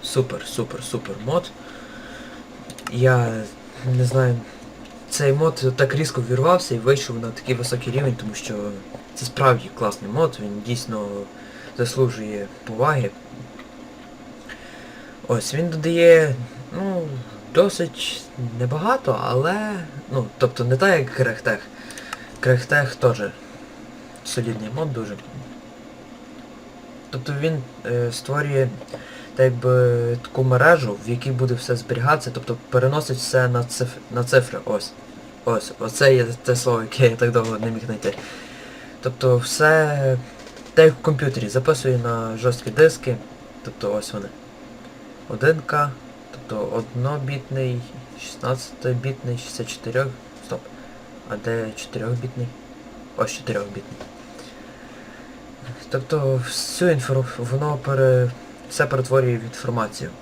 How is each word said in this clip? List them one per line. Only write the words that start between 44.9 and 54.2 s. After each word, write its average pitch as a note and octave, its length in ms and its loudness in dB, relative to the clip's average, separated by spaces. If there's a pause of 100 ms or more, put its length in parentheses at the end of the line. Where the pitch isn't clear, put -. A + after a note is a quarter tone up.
Один D3 360 2
К, D3 260 0 (580)
то G#2+ 240 -4
однобітний, C3 1080 -2 (400)
шістнадцятибітний, B2+ 1160 -4
шістдесят - 320 -10
чотирьох, B2+ 380 -2 (380)
стоп. - 140 -8 (720)
А G#2 60 -6
де A2+ 400 -4
чотирьохбітний? B2 720 -4 (720)
Ось A#2 140 0
чотирьохбітний. G2+ 680 -8 (1900)